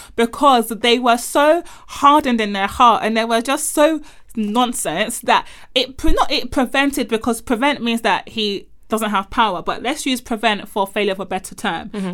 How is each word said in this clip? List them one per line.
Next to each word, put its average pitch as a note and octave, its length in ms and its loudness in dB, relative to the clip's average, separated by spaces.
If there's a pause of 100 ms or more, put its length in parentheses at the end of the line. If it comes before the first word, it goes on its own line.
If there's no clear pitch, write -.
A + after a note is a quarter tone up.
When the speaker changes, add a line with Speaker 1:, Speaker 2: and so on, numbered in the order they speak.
(180)
Speaker 1:
because A#3 500 4
they A#3 320 2
were A#3+ 180 2
so D#4 460 2 (240)
hardened C#4 540 4
in G#3 100 -2
their G3 160 -2
heart A#3+ 380 4
and A3 100 0
they A3+ 80 2
were A3+ 180 0
just C4+ 300 -4
so D4+ 300 2 (480)
nonsense A3 720 -2
that A3 260 0 (260)
it C4 240 -2
pre-, D#4+ 160 4
not - 180 2
it - 200 -4
prevented, C4+ 560 0
because A#3 340 -4
prevent B3+ 400 -2
means A#3 200 -2
that G3 280 -2
he G#3 380 -6 (200)
doesn't G#3+ 220 -2
have G3 220 -2
power, G3 320 0
but - 180 -6
let's C4 240 -6
use B3+ 160 -2
prevent G#3+ 480 -4
for G3 160 -2
failure G3+ 260 -2
of F#3+ 80 -6
a F#3+ 60 -8
better F#3 300 -8
term. F#3 340 -6
Speaker 2:
Mm-hmm. F#3+ 240 -6